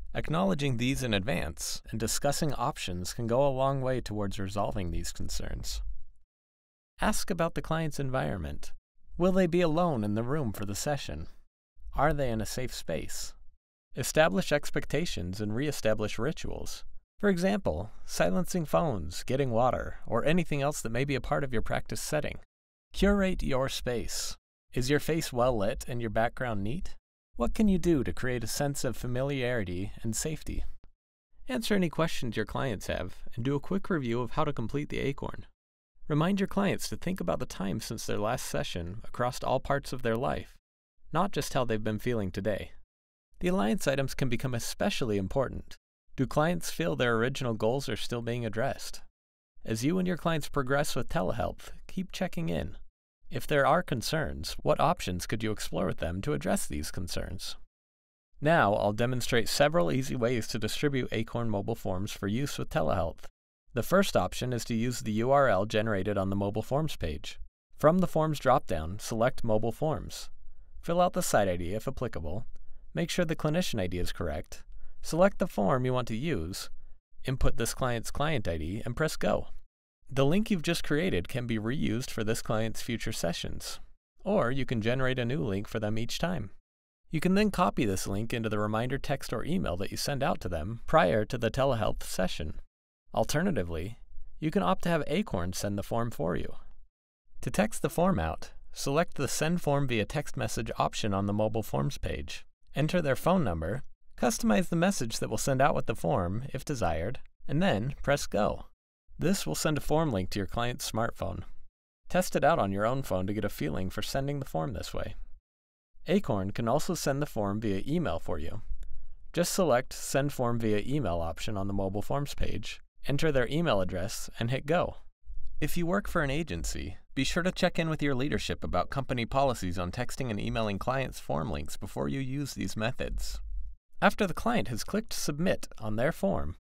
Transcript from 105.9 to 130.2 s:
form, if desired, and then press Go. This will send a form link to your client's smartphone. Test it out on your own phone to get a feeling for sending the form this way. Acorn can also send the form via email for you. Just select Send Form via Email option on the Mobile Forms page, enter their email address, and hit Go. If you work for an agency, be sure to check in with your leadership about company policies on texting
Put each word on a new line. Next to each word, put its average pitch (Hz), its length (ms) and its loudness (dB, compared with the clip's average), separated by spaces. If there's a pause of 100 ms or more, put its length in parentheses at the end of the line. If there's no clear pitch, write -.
form, 113 560 0
if 135 120 -6
desired, 92 540 -2 (300)
and 147 140 2
then 139 400 2
press 143 240 2
Go. - 400 0 (520)
This 180 280 2
will 156 100 -2
send 156 220 2
a - 20 0
form 151 320 2
link 95 180 0
to - 80 -2
your 98 80 0
client's 120 420 -2
smartphone. 95 540 -4 (640)
Test 180 280 2
it 143 80 4
out 151 160 6
on 98 100 2
your 101 160 2
own 131 160 2
phone 95 240 0
to 104 60 -2
get 104 120 0
a 101 40 0
feeling 143 420 -2
for 104 120 -4
sending 139 360 -2
the 131 60 -6
form 156 300 -2
this - 200 -8
way. - 220 -4 (880)
Acorn 110 460 2
can 120 160 0
also 156 260 2
send 143 260 0
the 147 60 -2
form 104 340 -2
via 101 280 0
email 139 320 0
for 85 180 -2
you. - 220 -2 (720)
Just 175 220 0
select 131 380 4
Send 139 400 0
Form 120 280 0
via 107 260 2
Email 110 340 0
option 82 360 -2
on 98 100 0
the 98 60 -2
Mobile 98 300 0
Forms 139 320 -2
page, - 460 0 (280)
enter 147 240 4
their 127 160 4
email 143 320 2
address, 92 580 -2
and 117 140 0
hit 139 140 -2
Go. 160 320 0 (640)
If 151 160 4
you 175 80 4
work 196 220 2
for 170 160 0
an 135 80 0
agency, 90 680 -4 (180)
be 135 80 2
sure - 180 2
to 180 80 2
check 180 300 2
in 165 100 0
with 156 100 -2
your 143 140 2
leadership 120 480 0
about 87 280 0
company 120 360 -2
policies 123 500 0
on 90 140 -2
texting 123 400 -4